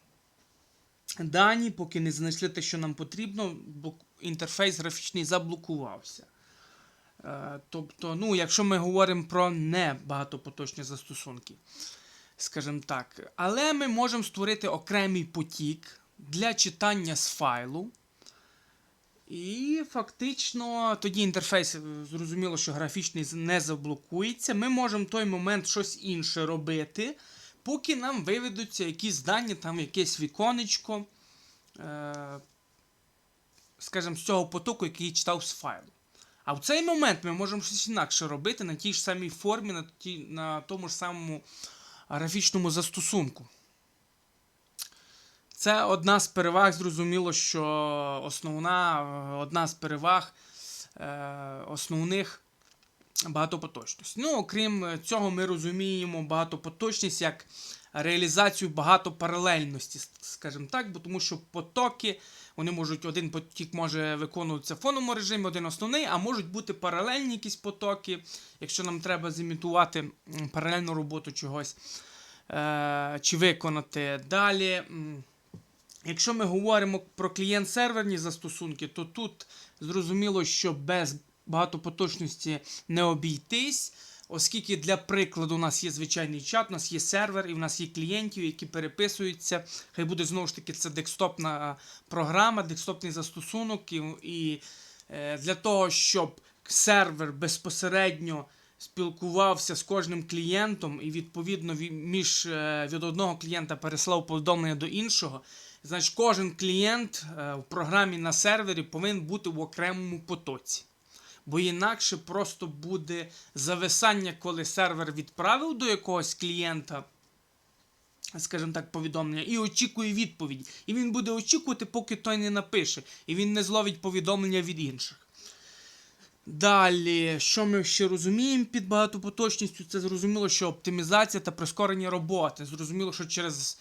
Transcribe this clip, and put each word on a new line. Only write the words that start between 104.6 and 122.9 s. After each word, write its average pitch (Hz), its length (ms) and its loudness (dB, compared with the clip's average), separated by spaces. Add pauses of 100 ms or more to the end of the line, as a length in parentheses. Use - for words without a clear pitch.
до 147 100 -4
іншого, 165 560 0 (420)
значить, 165 320 0
кожен 190 400 4
клієнт, 196 680 0 (120)
е, 143 160 -4
в 135 100 -8
програмі 180 540 2
на 165 160 0
сервері 202 500 4
повинен 185 380 -2
бути 185 280 -4
в 156 100 -2
окремому 175 640 -2
потоці. 165 640 -6 (640)
Бо 151 140 0
інакше 180 580 2
просто 185 500 -4
буде 165 640 -6 (260)
зависання, 180 840 2
коли 170 260 -4
сервер 165 460 2
відправив 247 640 2
до 247 80 0
якогось 190 480 0
клієнта, 165 680 -4 (1300)
скажімо 160 360 -4
так, 160 180 -8
повідомлення 160 500 -4
і 233 160 -2
очікує 220 560 0
відповідь. 160 560 -4 (160)
І 214 80 -4
він 240 180 0
буде 226 200 0
очікувати, 240 540 -2
поки 226 300 -4
той 214 220 -4
не 208 120 -2
напише, 196 540 -2 (240)